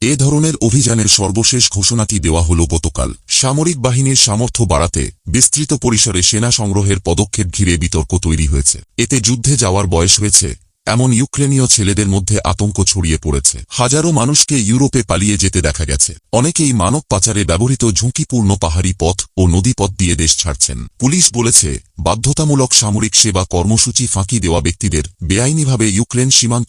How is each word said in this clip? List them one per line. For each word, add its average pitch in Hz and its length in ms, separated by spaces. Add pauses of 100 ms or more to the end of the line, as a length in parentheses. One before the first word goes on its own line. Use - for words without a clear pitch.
এ 123 140
ধরনের 147 460
অভিযানের 113 540
সর্বশেষ 104 540
ঘোষণাটি 107 480
দেওয়া 82 240
হলো 82 240
গতকাল। 76 440 (200)
সামরিক 147 500
বাহিনীর 127 440
সামর্থ্য 113 400
বাড়াতে 80 380 (240)
বিস্তৃত 131 500
পরিসরে 113 460
সেনা 110 300
সংগ্রহের 101 480
পদক্ষেপ 98 520
ঘিরে 90 240
বিতর্ক 80 340 (120)
তৈরি 80 240
হয়েছে। 69 320 (200)
এতে 117 220
যুদ্ধে 117 360
যাওয়ার 98 300
বয়স 85 320
হয়েছে 92 320 (360)
এমন 120 260
ইউক্রেনীয় 135 540
ছেলেদের 101 420
মধ্যে 98 360
আতঙ্ক 101 400
ছড়িয়ে 82 340
পড়েছে। 69 380 (140)
হাজারো 139 420
মানুষকে 147 480
ইউরোপে 127 420
পালিয়ে 101 340
যেতে 92 240
দেখা 76 240
গেছে। 69 280 (200)
অনেকেই 143 400
মানব 113 360
পাচারে 104 360
ব্যবহৃত 110 480
ঝুঁকিপূর্ণ 113 640
পাহাড়ি 90 420
পথ 85 200 (180)
ও 95 120
নদীপথ 95 500
দিয়ে 87 180
দেশ 80 200
ছাড়ছেন। 67 420 (200)
পুলিশ 156 340
বলেছে, 117 380 (280)
বাধ্যতামূলক 131 760
সামরিক 104 420
সেবা 98 280
কর্মসূচি 107 640
ফাঁকি 98 340
দেওয়া 85 200
ব্যক্তিদের 80 440 (180)
বেআইনিভাবে 127 680
ইউক্রেন 120 420
সীমান্ত 120 380